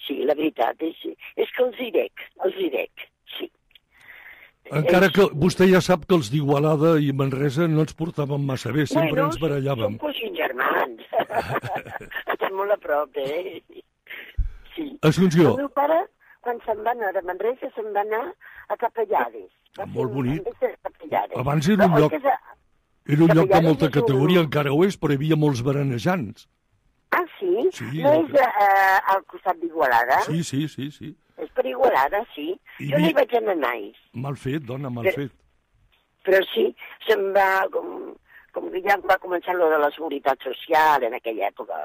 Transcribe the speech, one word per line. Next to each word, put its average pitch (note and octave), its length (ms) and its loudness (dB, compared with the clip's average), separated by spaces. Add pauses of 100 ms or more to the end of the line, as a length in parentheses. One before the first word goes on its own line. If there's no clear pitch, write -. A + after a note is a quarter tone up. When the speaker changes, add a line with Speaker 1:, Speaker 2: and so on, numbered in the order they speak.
Speaker 1:
Sí, - 180 -6
la C#3+ 100 2
veritat, D3 460 -2
és, D#3+ 160 -6 (400)
és - 140 -2
que - 140 -4
els B3 160 -4
hi A#3+ 100 -8
dec, C3+ 220 -2 (320)
els F#3+ 120 -2
hi D#3 140 -4
dec, G#2+ 200 -6 (460)
sí. - 140 -12 (1200)
Speaker 2:
Encara F3 380 4
Speaker 1:
És - 80 0
Speaker 2:
que G3 60 8 (120)
vostè F3+ 340 4
ja F3+ 120 6
sap F3+ 260 0
que F#3+ 80 4
els C3+ 160 2
d'Igualada D3+ 720 2
i D3 120 2
Manresa C#3 540 0
no D#3 160 2
ens - 140 -4
portàvem D3 500 -4
massa B2 240 -4
bé, C#3+ 160 0
sempre - 240 0
Speaker 1:
Bueno, C4+ 160 0
Speaker 2:
ens E4 140 -4
barallàvem. C3+ 560 -2
Speaker 1:
som - 20 -18
cosins G3+ 380 -8
germans. C3+ 640 -2 (100)
<laughs> - 600 -4 (600)
Estem - 240 -6
molt G3+ 180 -2
a G3 60 2
prop, D3 380 -4
eh? D3+ 440 -6 (1160)
Sí. D#4 100 -8 (160)
Speaker 2:
Assumpció. D#3+ 480 4
Speaker 1:
El C4+ 140 -2
meu C#4 100 -8
pare, D4 240 2 (460)
quan A#3+ 220 -6
se'n G#3+ 200 -4
va A#3 80 0
anar G#3+ 220 -4
de F#3 100 0
Manresa, A3 480 -4
se'n A3 220 -8
va G3+ 100 0
anar A3 160 -4 (460)
a - 80 -4
Capellades. D3 760 -4 (280)
Va F#3+ 80 -10
Speaker 2:
Molt A#2 240 -4
Speaker 1:
ser B2 40 -8
Speaker 2:
bonic. C#3 380 -4 (300)
Speaker 1:
Capellades. - 560 -6
Speaker 2:
Abans C#3 300 0
era F#3 180 6
un E3+ 100 4
Speaker 1:
Però D3+ 80 6
Speaker 2:
lloc, D3+ 80 2
Speaker 1:
el D3+ 80 -4
que C#4 80 2
és - 40 6
a - 60 -2 (680)
Speaker 2:
era D3 180 4
un E3 40 8
lloc D#3+ 60 6
de D#3+ 60 6
Speaker 1:
Capellades F#3+ 260 4
Speaker 2:
molta D#3 200 4
Speaker 1:
és C3+ 40 -4
un C#3+ 100 -4
Speaker 2:
categoria, D3+ 440 4
encara C#3+ 280 0
ho D#3+ 120 4
és, G3+ 120 0
però D3 160 -2
hi C#3 60 2
havia D#3 180 2
molts C#3+ 300 0
berenejants. C#3 800 -2 (640)
Speaker 1:
Ah, F4+ 120 0 (160)
sí? D4+ 320 0
Speaker 2:
Sí, - 300 -6
Speaker 1:
No C#4+ 100 4
Speaker 2:
el D#4+ 140 4
Speaker 1:
és, B3+ 40 -14
Speaker 2:
que C#4 140 4
Speaker 1:
eh, G3 540 4 (120)
al G3 160 0
costat F3 320 -6
d'Igualada? D3 640 2
Speaker 2:
Sí, D#3+ 220 -4
sí, D3 240 -4
sí, C#3+ 240 -10
sí. - 180 -16 (280)
Speaker 1:
És D#3+ 120 -10
per - 160 -2
Igualada, G3+ 540 2 (140)
sí. D3+ 180 -8 (260)
Speaker 2:
I C#3 120 -8
Speaker 1:
Jo C#3+ 80 2
no E3 40 4
Speaker 2:
vi- D#4+ 80 4
Speaker 1:
hi D#4 60 -2
vaig C4+ 180 2
anar A3 220 0
mai. A#2+ 300 -4 (240)
Speaker 2:
Mal C3 260 -8
fet, C#3+ 260 -6
dona, C3 280 -10
mal A#2 160 -6
Speaker 1:
Però - 100 2
Speaker 2:
fet. C#3+ 160 -8 (920)
Speaker 1:
però F#3+ 200 4
sí, - 220 0 (400)
se'n G3 260 2
va, F#3+ 380 2
com, - 420 -8 (380)
com E3+ 200 -8
que F#3 120 -6
ja G3 160 2
va F#3+ 200 2
començar F3+ 380 -4
lo E3 140 4
de D#3 80 4
la D3 120 2
Seguretat C#3 520 -4
Social D3+ 600 2
en A#2 120 -2
aquella A2 340 -4
època, F#2+ 360 -10